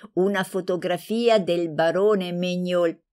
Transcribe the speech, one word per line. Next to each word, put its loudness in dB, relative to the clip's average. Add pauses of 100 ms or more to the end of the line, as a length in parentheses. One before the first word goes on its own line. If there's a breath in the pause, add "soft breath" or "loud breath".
(140 loud breath)
una 2
fotografia 0
del -2
barone 0
Maignault, -2